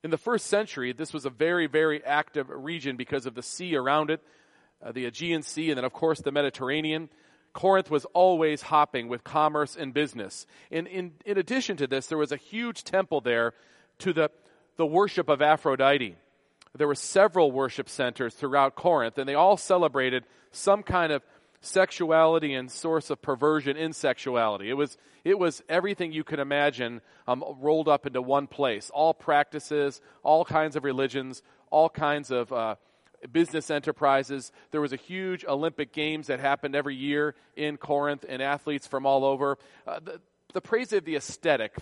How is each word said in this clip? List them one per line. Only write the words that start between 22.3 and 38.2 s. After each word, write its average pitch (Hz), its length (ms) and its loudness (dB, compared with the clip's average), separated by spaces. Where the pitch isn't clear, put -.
and 127 180 -6
source 160 380 -2
of 143 100 -4
perversion 143 560 0
in 160 160 -4
sexuality. 117 800 0
It 131 40 -2
was, 143 220 -2
it 196 160 2
was 175 300 0
everything 180 440 -2
you 156 120 -6
could 151 160 -6
imagine, 139 640 0
um, 127 160 -2
rolled 151 280 2
up 143 180 2
into 127 160 -4
one 139 240 0
place. 120 460 -2
All 160 200 2
practices, 147 880 0
all 160 240 4
kinds 156 280 0
of 147 80 -4
religions, 131 600 -4
all 160 200 4
kinds 147 400 -4
of, 123 220 -2
uh, 113 240 -2
business 160 400 0
enterprises. 139 800 0
There 156 80 -2
was 143 120 -4
a 135 40 -8
huge 185 480 -8
Olympic 147 480 -4
Games 156 360 -4
that 131 120 -2
happened 139 340 -2
every 139 220 -2
year 143 380 -2
in 147 220 -6
Corinth, 143 500 -2